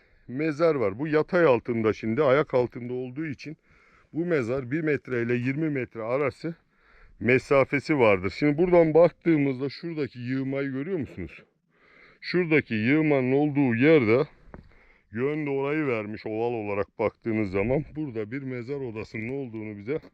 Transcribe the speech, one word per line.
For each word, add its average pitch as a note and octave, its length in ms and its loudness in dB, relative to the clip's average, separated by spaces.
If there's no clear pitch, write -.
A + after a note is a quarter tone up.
mezar D3+ 480 0
var. A2 240 -2
Bu D#3 80 -4
yatay D#3 380 2
altında A2+ 480 2
şimdi, A2+ 300 -2
ayak C#3+ 300 2
altında B2 400 -2
olduğu B2+ 320 -8
için D3+ 320 -12
bu D#3+ 120 -2
mezar C3 460 -2
bir E3 100 -2
metre C3 400 -2
ile A#2+ 120 0
yirmi C3+ 360 -2
metre B2 320 -6
arası C3+ 540 -4
mesafesi C3+ 800 2
vardır. G2 400 4
Şimdi D3 180 2
buradan E3+ 360 4
baktığımızda C#3+ 760 4
şuradaki D3+ 500 -8
yığmayı C3+ 520 -4
görüyor D3 260 -6
musunuz? G2 460 -10
Şuradaki D#3+ 520 0
yığmanın C3 580 2
olduğu C#3 440 2
yerde C3+ 520 4
yön D3 340 -4
de C#3+ 40 -6
orayı C#3 380 -2
vermiş G#2+ 380 -6
oval A2+ 280 -2
olarak G#2 460 -6
baktığınız A2 520 -2
zaman A#2 340 0
burada A2+ 360 -8
bir C#3 100 -8
mezar C3 400 -8
odasının A2 480 -10
olduğunu A2 480 -8
bize A#2 220 -6